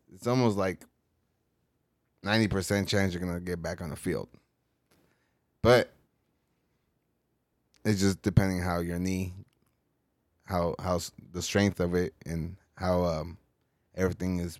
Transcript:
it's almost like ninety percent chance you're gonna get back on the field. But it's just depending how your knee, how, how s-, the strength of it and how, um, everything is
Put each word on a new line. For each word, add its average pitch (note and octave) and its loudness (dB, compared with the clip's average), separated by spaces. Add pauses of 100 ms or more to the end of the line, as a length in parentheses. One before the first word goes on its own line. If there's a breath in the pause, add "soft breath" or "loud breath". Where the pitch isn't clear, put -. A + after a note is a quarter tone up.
(140)
it's F#2+ -10
almost A#2+ 2
like F#2+ -2 (1400)
ninety G#2+ 4
percent F#2+ 0
chance G2 2
you're F2 -6
gonna F2 -4
get F2 -6
back E2+ -6
on E2+ -8
the - -10
field. D#2+ -4 (1300)
But A#2 6 (1900)
it's G#2 2
just G2 2
depending F#2+ 2
how F2+ -2
your F2 -4
knee, F#2 -4 (1120)
how, F2 0
how F2+ 0
s-, - -4 (200)
the F2 -8
strength G2+ 2
of F2 0
it F2+ 0 (120)
and E2 -6 (180)
how, F2+ 2
um, E2 -4 (580)
everything F2+ -2
is F2 -6